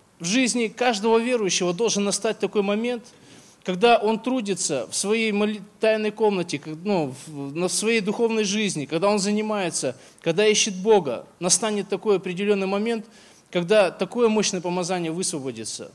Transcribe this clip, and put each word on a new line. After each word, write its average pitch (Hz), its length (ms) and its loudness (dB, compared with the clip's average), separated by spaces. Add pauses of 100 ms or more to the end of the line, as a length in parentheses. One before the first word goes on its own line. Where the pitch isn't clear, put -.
(200)
в 170 60 -10
жизни 233 420 2
каждого 226 500 2
верующего 220 560 0
должен 202 300 0
настать 202 360 -2
такой 202 220 0
момент, 220 420 -2 (600)
когда 214 340 4
он 214 220 0
трудится 202 680 -4
в - 60 -8
своей 220 360 0
моли-, 208 300 0 (180)
тайной 220 300 2
комнате, 208 480 0
как, 156 260 -10
ну, 170 300 0 (140)
в, 143 280 -10
на 175 120 -2
своей 220 340 0
духовной 214 420 0
жизни, 190 420 -2
когда 165 220 0
он 208 120 2
занимается, 202 760 -2 (260)
когда 175 260 2
ищет 208 300 2
Бога, 180 500 2 (120)
настанет 196 480 0
такой 202 300 2
определенный 196 480 0
момент, 214 400 -2 (460)
когда 180 400 4
такое 226 380 0
мощное 208 320 0
помазание 175 500 -2
высвободится 135 840 -6